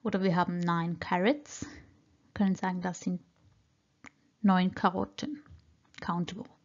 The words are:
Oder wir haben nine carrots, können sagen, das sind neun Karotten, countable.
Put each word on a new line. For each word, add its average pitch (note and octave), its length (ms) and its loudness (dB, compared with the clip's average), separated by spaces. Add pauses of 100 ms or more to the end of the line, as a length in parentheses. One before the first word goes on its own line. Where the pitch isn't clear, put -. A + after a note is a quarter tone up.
Oder G3+ 200 0
wir F#3 140 4
haben F3 240 2
nine E3+ 360 0
carrots, G3+ 680 0 (680)
können F#3+ 200 4
sagen, F#3 260 -2
das F3+ 200 -6
sind F3+ 200 -4 (1200)
neun F#3 320 4
Karotten, G3 680 -2 (580)
countable. F3 440 -4 (200)